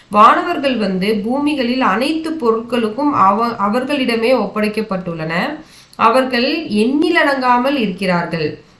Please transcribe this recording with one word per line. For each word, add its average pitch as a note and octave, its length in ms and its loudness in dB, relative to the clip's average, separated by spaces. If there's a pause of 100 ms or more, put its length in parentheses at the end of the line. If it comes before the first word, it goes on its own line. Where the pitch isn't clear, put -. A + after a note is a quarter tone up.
(100)
வானவர்கள் C4 640 4
வந்து G3+ 480 0
பூமிகளில் C4 560 0
அனைத்து D4 500 0
பொருட்களுக்கும் A#3 840 -2
அவ-, G3+ 420 2
அவர்களிடமே A#3+ 760 0
ஒப்படைக்கப்பட்டுள்ளன. G3 1000 -4 (640)
அவர்கள் B3+ 720 0
எண்ணிலடங்காமல் C4+ 1040 2
இருக்கிறார்கள். F3 920 -2 (140)